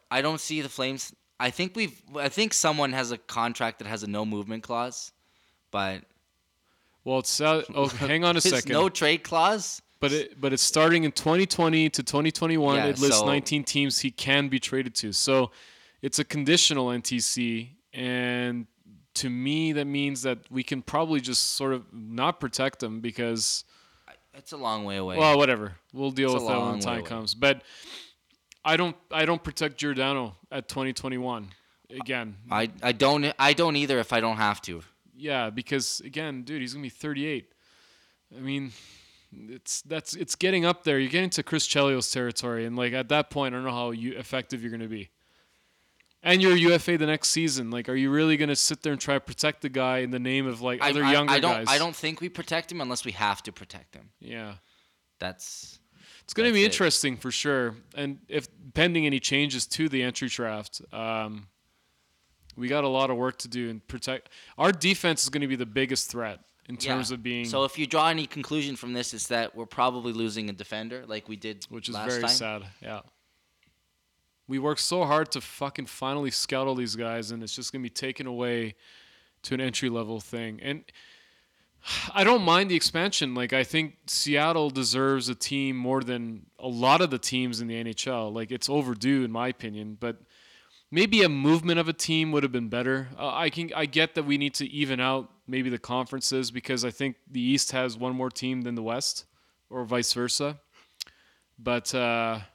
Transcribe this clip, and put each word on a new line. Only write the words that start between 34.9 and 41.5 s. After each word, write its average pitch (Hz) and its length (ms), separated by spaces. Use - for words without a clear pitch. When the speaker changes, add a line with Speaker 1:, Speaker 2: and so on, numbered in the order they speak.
Speaker 2:
Yeah, 131 340
because 123 520
again, 139 420
dude, 143 180
he's 123 120
gonna 143 100
be 131 60
thirty-eight. 143 600
I 135 40
mean, 135 320
it's, - 500
that's, 156 340
it's - 200
getting 185 300
up 175 180
there. 143 160
You're 135 100
getting 180 220
to 147 120
Chris - 240